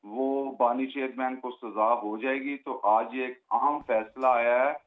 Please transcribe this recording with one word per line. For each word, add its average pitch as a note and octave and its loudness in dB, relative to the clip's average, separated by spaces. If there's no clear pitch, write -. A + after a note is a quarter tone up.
वो C3+ -4
बानी B2+ 2
चेयरमैन C3 -4
को B2+ -10
सजा G#2+ 0
हो G#2+ -2
जाएगी। C3+ -2
तो C3+ -8
आज A2+ 4
ये C3 -4
एक B2+ -10
अहम A#2+ 0
फैसला B2 0
आया A#2+ 4
है D3 0